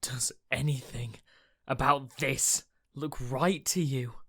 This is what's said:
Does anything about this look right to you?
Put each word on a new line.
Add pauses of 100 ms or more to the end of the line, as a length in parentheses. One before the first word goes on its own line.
Does (200)
anything (520)
about
this (300)
look (140)
right
to
you? (160)